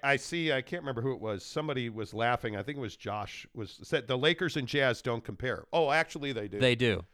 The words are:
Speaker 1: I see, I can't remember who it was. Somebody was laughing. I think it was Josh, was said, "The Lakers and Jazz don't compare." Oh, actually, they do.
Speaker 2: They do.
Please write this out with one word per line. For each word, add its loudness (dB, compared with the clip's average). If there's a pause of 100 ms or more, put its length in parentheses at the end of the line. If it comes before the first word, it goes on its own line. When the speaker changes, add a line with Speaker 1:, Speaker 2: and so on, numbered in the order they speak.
Speaker 1:
I 6
see, -2
I 2
can't -6
remember -4
who 2
it -8
was. -2
Somebody -2
was -6
laughing. 2
I -2
think -6
it -6
was -6
Josh, -6
was -10
said, 0
"The 0
Lakers 2
and -2
Jazz 2
don't -2
compare." -6 (100)
Oh, 4
actually, 0
they -4
do. -4
Speaker 2:
They 6
do. 4 (100)